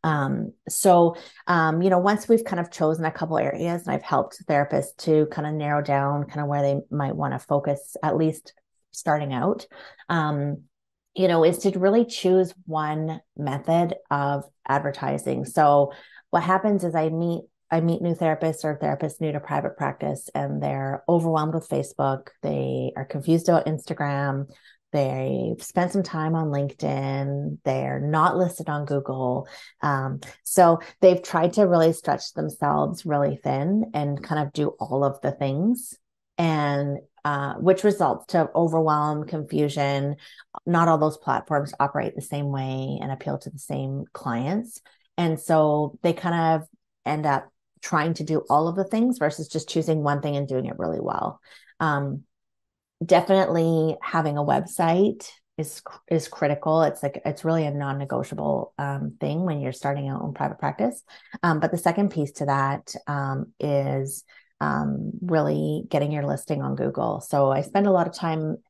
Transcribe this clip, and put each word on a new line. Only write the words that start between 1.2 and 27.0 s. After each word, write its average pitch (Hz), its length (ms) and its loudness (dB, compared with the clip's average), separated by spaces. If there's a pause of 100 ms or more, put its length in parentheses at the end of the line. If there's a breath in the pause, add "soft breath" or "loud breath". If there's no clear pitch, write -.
um, 165 340 2
you 190 80 4
know, 180 80 6
once 208 300 2
we've 226 160 4
kind 175 160 -4
of 170 100 -6
chosen 160 340 0
a 160 60 0
couple 160 280 -2
areas 170 440 -2
and 165 100 -4
I've 139 100 -4
helped - 440 -2
therapists 143 520 0
to 156 340 4
kind 151 160 -6
of 151 60 -4
narrow 147 280 0
down 143 440 0
kind 147 160 -6
of 147 40 -2
where 143 160 0
they 139 160 2 (120)
might 147 260 -2
wanna 135 240 -2
focus, - 640 -2
at 156 140 0
least 160 360 -2 (400)
starting 147 400 -2
out, 131 340 -2 (420 loud breath)
um, 147 540 -2 (540)
you 185 100 4
know, 170 160 6
is 170 160 4
to 196 200 0
really 196 260 4
choose 185 500 2 (120)
one 156 540 -4 (160)
method 156 580 0 (160)
of 143 340 0 (240)
advertising. 139 760 -2
So 143 460 4 (380 loud breath)
what 170 120 2
happens 190 420 2
is 165 100 -4
I 160 140 0
meet, 165 340 -2 (280)
I 165 100 2
meet 170 220 2
new 170 120 0
therapists 160 500 0
or 151 140 -2
therapists 147 420 -4
new 156 120 -2
to 147 80 -4
private - 360 -4
practice, 143 580 -6
and 143 280 -4
they're 139 460 -4
overwhelmed 160 460 2
with 160 140 -4
Facebook. 135 600 -2 (140)
They 131 520 -4
are 135 120 -8
confused 165 420 0
about 165 180 4
Instagram. 143 840 -4 (420 soft breath)
They've 131 680 -2
spent 175 300 -2
some 190 140 0
time 160 320 -2
on 156 160 0
LinkedIn. 139 1120 -4